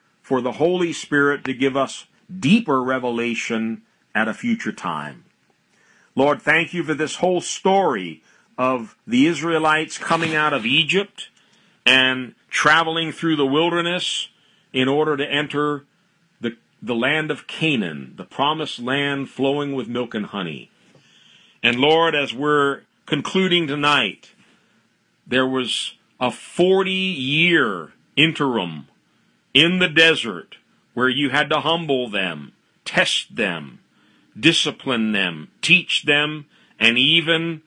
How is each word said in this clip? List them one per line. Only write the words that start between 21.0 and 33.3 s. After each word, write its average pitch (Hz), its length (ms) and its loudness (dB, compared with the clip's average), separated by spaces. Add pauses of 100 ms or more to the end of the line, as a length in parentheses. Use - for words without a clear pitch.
And 120 160 2
Lord, 160 360 4
as 143 180 -2
we're 143 500 0 (240)
concluding 175 600 0
tonight, 143 640 0 (960)
there 131 200 2
was 131 480 -4 (240)
a 127 120 0
forty-year 170 1600 0 (240)
interim 117 720 0 (640)
in 170 260 4
the 180 100 2
desert 147 680 0 (380)
where 127 140 0
you 131 220 -2
had 147 200 0
to 151 100 0
humble 143 480 0
them, 90 440 -4 (320)
test - 520 -2